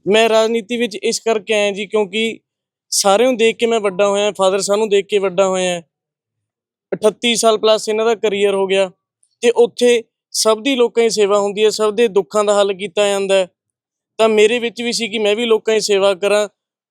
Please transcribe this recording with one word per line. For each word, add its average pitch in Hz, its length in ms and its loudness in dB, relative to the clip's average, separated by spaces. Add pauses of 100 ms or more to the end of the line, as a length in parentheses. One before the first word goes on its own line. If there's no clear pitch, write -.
ਮੈਂ 220 220 2
ਰਾਜਨੀਤੀ 220 480 -2
ਵਿੱਚ 226 180 -4
ਇਸ 220 240 -4
ਕਰਕੇ 220 340 -4
ਆਇਆ 208 180 0
ਜੀ, 196 140 -8
ਕਿਉਂਕਿ 214 540 -4 (500)
ਸਾਰਿਆਂ 208 400 2
ਨੂੰ 254 80 -2
ਦੇਖ 226 200 0
ਕੇ 233 80 0
ਮੈਂ 226 140 0
ਵੱਡਾ 202 280 0
ਹੋਇਆ, 202 240 0
ਫਾਦਰ 190 300 0
ਸਾਹਿਬ 202 180 -2
ਨੂੰ 220 100 -2
ਦੇਖ 196 160 2
ਕੇ 208 120 -4
ਵੱਡਾ 190 300 0
ਹੋਇਆ। 185 340 -2 (1120)
ਅਠੱਤੀ 226 420 0
ਸਾਲ 220 220 2
ਪਲੱਸ 214 320 0
ਇਹਨਾਂ 220 160 -2
ਦਾ 233 100 0
ਕਰੀਅਰ 202 400 -2
ਹੋ 196 120 -2
ਗਿਆ, 190 240 0 (500)
ਤੇ 240 80 2
ਉੱਥੇ 240 540 2 (280)
ਸਭ 220 300 0
ਦੀ 269 140 -2
ਲੋਕਾਂ 233 280 0
ਦੀ 233 60 2
ਸੇਵਾ 202 300 0
ਹੁੰਦੀ 202 240 -2
ਹੈ, 214 60 4
ਸਭ 214 220 -2
ਦੇ 233 160 0
ਦੁੱਖਾਂ 202 360 -2
ਦਾ 202 160 2
ਹੱਲ 202 140 0
ਕੀਤਾ 202 340 -2
ਜਾਂਦਾ 196 280 0
ਹੈ। 185 140 0 (680)
ਤਾਂ 220 120 4
ਮੇਰੇ 220 300 2
ਵਿੱਚ 233 220 -6
ਵੀ 240 100 -4
ਸੀ 220 160 -6
ਕਿ 214 120 -6
ਮੈਂ 208 160 0
ਵੀ 240 100 -4
ਲੋਕਾਂ 220 280 0
ਦੀ 220 60 0
ਸੇਵਾ 202 340 0
ਕਰਾਂ। 202 360 -2 (420)